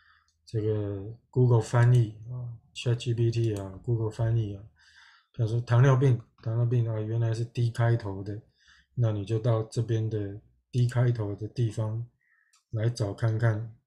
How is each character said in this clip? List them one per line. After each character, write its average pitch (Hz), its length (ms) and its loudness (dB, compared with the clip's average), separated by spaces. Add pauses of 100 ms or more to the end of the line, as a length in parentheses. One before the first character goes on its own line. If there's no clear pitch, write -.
(460)
这 113 160 -4
个 104 420 -2 (280)
Google 123 300 6
翻 120 300 4
译 113 240 4 (140)
啊 123 240 -10 (220)
，Chat - 200 -2
G 120 200 -2
P 117 160 2
T 117 240 -2
啊， 98 280 -10
Google 113 280 -2
翻 117 260 0
译 101 180 -2
啊。 101 80 -16 (720)
比 120 100 -4
如 107 60 0
说 120 120 0
糖 120 220 4
尿 135 120 6
病， 127 240 4 (220)
糖 113 140 -4
尿 120 100 0
病 117 240 2
啊， 110 100 -4
原 110 200 -2
来 117 120 2
是 117 140 -4
D 120 240 -2
开 117 260 2
头 98 280 -6
的， 87 180 -8 (540)
那 113 160 2
你 101 120 -4
就 110 140 -2
到 110 280 2
这 113 180 -4
边 110 260 -2
的 104 320 -6 (300)
D 123 160 2
开 123 240 2
头 104 240 -4
的 107 120 -8
地 113 220 -2
方 110 340 -4 (680)
来 113 180 -2
找 104 240 -4
看 113 240 -2
看 113 340 0 (160)